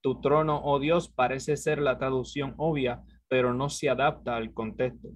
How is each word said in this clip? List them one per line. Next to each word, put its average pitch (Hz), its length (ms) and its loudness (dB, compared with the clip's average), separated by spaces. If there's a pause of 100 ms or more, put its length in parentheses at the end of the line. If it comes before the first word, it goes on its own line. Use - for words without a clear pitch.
Tu 127 180 0
trono, 151 420 4
oh 143 160 2
Dios, 160 300 2
parece 131 480 0
ser 151 220 -2
la 135 180 2
traducción 135 600 -2
obvia, 143 440 0 (260)
pero 123 260 4
no 139 160 -2
se - 180 -2
adapta 127 480 0
al 113 160 -6
contexto. 113 640 -6